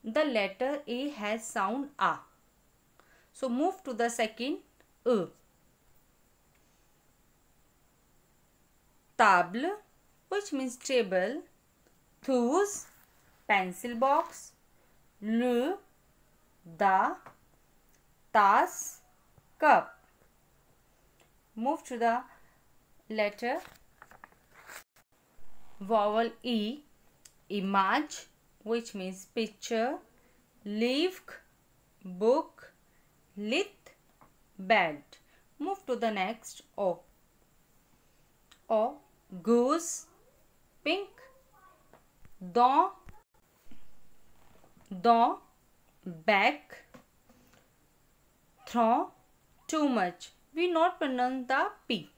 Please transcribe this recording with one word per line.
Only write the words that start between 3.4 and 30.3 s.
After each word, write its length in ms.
move 360
to 100
the 160
second, 480
U. 240
Table, 600
which 240
means 240
table, 680
tous, 640
pencil 480
box, 560
le, 560
दा, 280
तास, 680
कप। 360
Move 300
to 100
the 160
letter 500
vowel 500
E, 360
image, 680
which 300
means 320
picture, 640